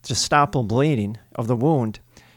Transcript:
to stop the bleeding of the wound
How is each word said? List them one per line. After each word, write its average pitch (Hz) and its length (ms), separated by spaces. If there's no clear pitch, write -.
to - 100
stop 147 380
the 139 100
bleeding 113 560
of 113 140
the 123 80
wound 123 420